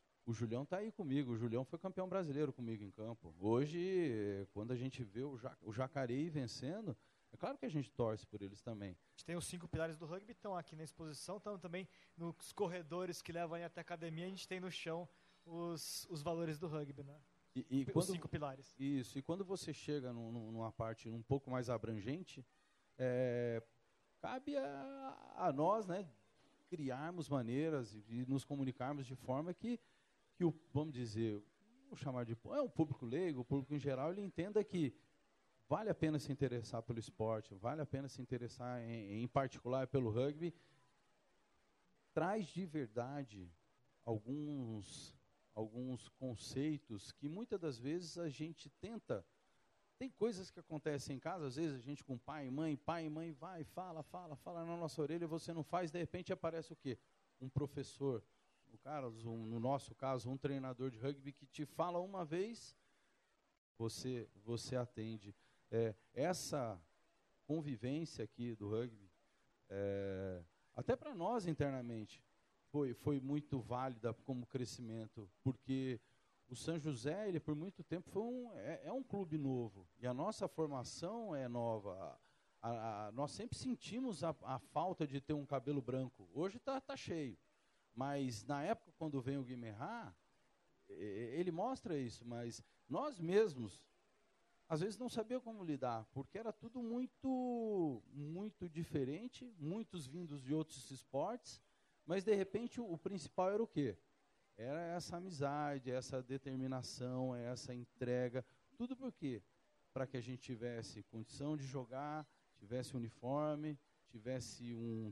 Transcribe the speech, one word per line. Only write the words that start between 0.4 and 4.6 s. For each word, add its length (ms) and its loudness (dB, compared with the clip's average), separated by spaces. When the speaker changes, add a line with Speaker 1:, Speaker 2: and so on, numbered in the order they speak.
Speaker 1:
tá 120 -2
aí 160 -2
comigo, 400 2
o 40 4
Julião 280 2
foi 160 -6
campeão 280 -2
brasileiro 440 2
comigo 320 -4
em 80 -8
campo. 480 -8
Hoje, 400 6
é, 720 2
quando 180 -4